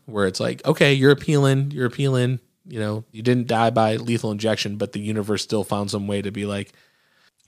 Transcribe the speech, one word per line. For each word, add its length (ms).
where 200
it's 140
like, 240
"Okay, 260
you're 200
appealing, 600
you're 140
appealing, 560
you 140
know, 320
you 80
didn't 260
die 220
by 260
lethal 340
injection, 460
but 160
the 80
universe 420
still 220
found 260
some 160
way 160
to 100
be 140
like, 280